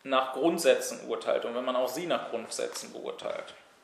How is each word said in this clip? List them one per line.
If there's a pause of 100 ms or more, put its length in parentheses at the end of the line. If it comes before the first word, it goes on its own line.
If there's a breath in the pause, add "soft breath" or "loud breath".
nach
Grundsätzen
urteilt
und
wenn
man
auch
sie
nach
Grundsätzen
beurteilt. (300)